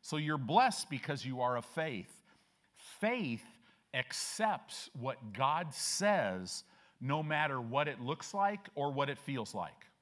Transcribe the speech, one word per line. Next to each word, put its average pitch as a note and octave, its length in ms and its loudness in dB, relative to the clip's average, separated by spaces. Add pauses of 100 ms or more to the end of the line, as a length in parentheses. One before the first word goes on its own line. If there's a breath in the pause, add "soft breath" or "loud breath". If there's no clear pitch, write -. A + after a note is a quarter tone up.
So - 160 -4
you're D3+ 200 2
blessed F3+ 520 4
because C#3 360 -4
you C3 140 -4
are B2 160 2
of A#2+ 80 0
faith. C#3+ 480 -4 (880 soft breath)
Faith G3+ 460 0 (480 soft breath)
accepts - 960 -2 (100)
what A#2 320 -6
God D3 420 0
says A2 920 2 (340 soft breath)
no C#3+ 220 0
matter D3+ 400 2
what C3 260 2
it B2+ 140 -4
looks C3 320 -4
like G3+ 400 0
or C#3+ 180 0
what C#3 180 2
it C#3+ 80 -4
feels B2+ 360 -4
like. E2+ 320 -8 (160)